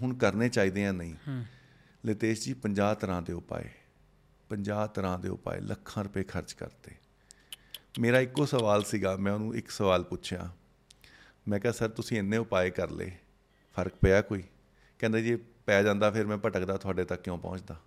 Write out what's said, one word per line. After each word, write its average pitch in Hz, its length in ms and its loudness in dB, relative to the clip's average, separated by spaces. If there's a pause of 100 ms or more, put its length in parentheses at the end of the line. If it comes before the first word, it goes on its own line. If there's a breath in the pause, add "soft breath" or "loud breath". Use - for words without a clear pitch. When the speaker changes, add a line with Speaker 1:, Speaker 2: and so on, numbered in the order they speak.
Speaker 1:
ਹੁਣ 127 120 -2
ਕਰਨੇ 113 340 2
ਚਾਹੀਦੇ 101 380 2
ਆ 98 60 0
ਨਹੀਂ?" 85 220 -6 (140)
Speaker 2:
ਹੂੰ। 127 160 -6 (600 loud breath)
Speaker 1:
ਲਿਤੇਸ਼ 110 380 0
ਜੀ, 131 120 -6
ਪੰਜਾਹ 104 400 2
ਤਰ੍ਹਾਂ 92 280 -2
ਦੇ 87 100 -6
ਉਪਾਅ, 82 300 -8 (880)
ਪੰਜਾਹ 104 400 -2
ਤਰ੍ਹਾਂ 92 300 -2
ਦੇ 92 100 -6
ਉਪਾਅ, 90 320 -6
ਲੱਖਾਂ 101 440 -6
ਰੁਪਏ 98 180 -4
ਖਰਚ 92 300 -6
ਕਰਤੇ। - 380 -14 (1080 loud breath)
ਮੇਰਾ 120 220 6
ਇੱਕੋ 131 260 0
ਸਵਾਲ 107 360 4
ਸੀਗਾ, 95 340 0
ਮੈਂ 98 160 0
ਉਹਨੂੰ 110 220 -4
ਇੱਕ 113 160 -6
ਸਵਾਲ 92 340 4
ਪੁੱਛਿਆ, 90 460 -8 (1000 loud breath)
ਮੈਂ 101 120 0
ਕਿਹਾ, 117 120 2
"ਸਰ, 110 160 -2
ਤੁਸੀਂ 110 300 -4
ਇੰਨੇ 101 180 0
ਉਪਾਅ 95 320 2
ਕਰ 90 220 -2
ਲਏ, - 200 -8 (640)
ਫਰਕ 92 160 -2 (100)
ਪਿਆ 98 200 8
ਕੋਈ?" 98 200 -4 (560 soft breath)
ਕਹਿੰਦਾ, 113 220 2
"ਜੀ, 117 160 2
ਪੈ - 460 2
ਜਾਂਦਾ, 104 280 4
ਫਿਰ 107 160 0
ਮੈਂ 104 120 -2
ਭਟਕਦਾ, 98 380 0
ਤੁਹਾਡੇ 92 280 -2
ਤੱਕ 87 180 -6
ਕਿਉਂ 90 160 -4
ਪਹੁੰਚਦਾ?" 87 380 -10 (100)